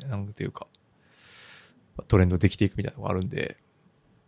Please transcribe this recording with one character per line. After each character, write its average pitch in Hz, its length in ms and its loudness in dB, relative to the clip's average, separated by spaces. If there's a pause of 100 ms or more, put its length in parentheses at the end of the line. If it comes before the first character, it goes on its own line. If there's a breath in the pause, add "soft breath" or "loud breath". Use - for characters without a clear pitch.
な 127 80 -4
ん 101 180 -8
て - 120 -6
い - 20 -2
う - 40 -8
か、 - 160 -14 (1400 soft breath)
ト 104 100 6
レ 92 80 8
ン 87 40 4
ド 90 80 2
で 95 120 6
き - 60 -6
て - 80 0
い 98 60 4
く - 80 -12
み 101 60 -2
た - 80 -6
い - 20 -8
な - 60 -16
の 104 40 -8
が 101 60 -4
あ - 40 -2
る 92 60 -2
ん 92 100 -4
で、 - 280 -6 (720)